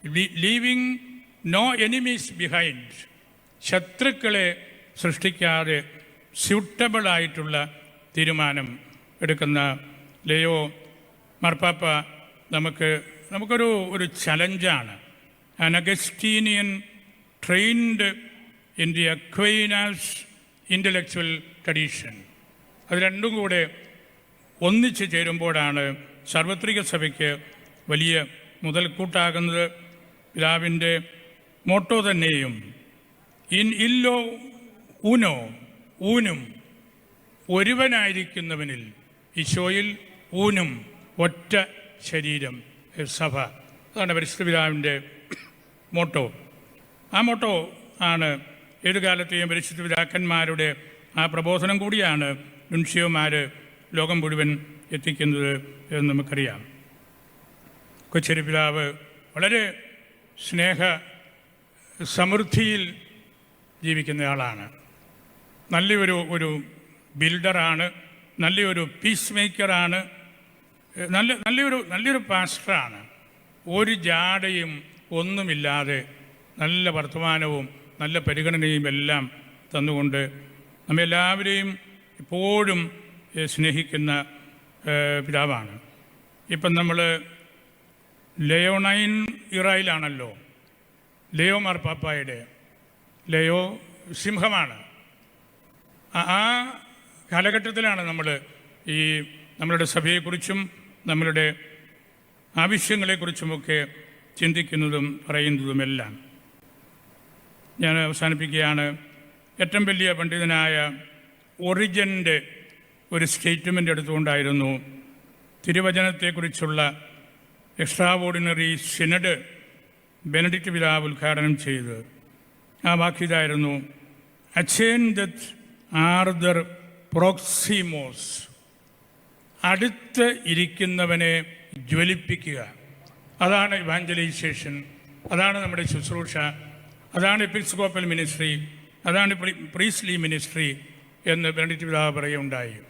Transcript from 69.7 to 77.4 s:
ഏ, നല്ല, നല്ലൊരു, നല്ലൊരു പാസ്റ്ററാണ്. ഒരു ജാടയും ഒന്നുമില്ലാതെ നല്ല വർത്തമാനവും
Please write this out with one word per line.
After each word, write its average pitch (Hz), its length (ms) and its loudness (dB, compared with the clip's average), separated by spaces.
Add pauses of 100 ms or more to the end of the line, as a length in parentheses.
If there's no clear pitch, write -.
ഏ, 180 80 -6
നല്ല, 202 280 2
നല്ലൊരു, 254 540 0
നല്ലൊരു 226 300 0
പാസ്റ്ററാണ്. 175 880 -2 (600)
ഒരു 208 260 2
ജാടയും 170 920 -2 (280)
ഒന്നുമില്ലാതെ 147 920 -2 (540)
നല്ല 175 300 0
വർത്തമാനവും 156 800 -2 (320)